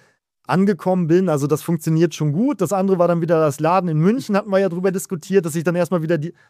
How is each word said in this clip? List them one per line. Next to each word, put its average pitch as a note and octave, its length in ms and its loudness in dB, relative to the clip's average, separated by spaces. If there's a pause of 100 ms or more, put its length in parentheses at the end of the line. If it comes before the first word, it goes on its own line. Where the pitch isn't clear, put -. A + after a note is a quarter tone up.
(480)
angekommen F#3 580 0
bin. F3 240 2
Also D3 160 0
das D3 160 0
funktioniert E3 540 0
schon D3+ 180 -2
gut. A#3 260 -2
Das F#3 140 -2
andere F#3+ 240 0
war F3 100 4
dann E3+ 140 2
wieder E3 180 2
das D3+ 200 0
Laden. F3 300 2
In D#3 100 0
München G#3+ 360 0
hatten G#3 140 -2
wir F#3+ 80 2
ja G3 120 2
drüber F3+ 220 -2
diskutiert, F#3 540 -2
dass D#3 100 -4
ich E3+ 80 -2
dann E3+ 120 0
erstmal F3 260 0
wieder E3 160 0
die, D#3 160 -4 (160)